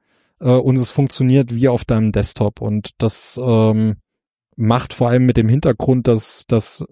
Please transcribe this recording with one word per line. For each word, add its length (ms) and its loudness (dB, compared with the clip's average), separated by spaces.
äh, 100 -8
und 280 2
es 140 -2
funktioniert 640 0
wie 140 0
auf 160 0
deinem 300 0
Desktop 480 -2
und 380 -6
das, 440 -4
ähm, 520 2
macht 380 -2
vor 160 0
allem 160 2
mit 100 2
dem 140 2
Hintergrund, 580 0
dass, 400 -2
dass 440 -4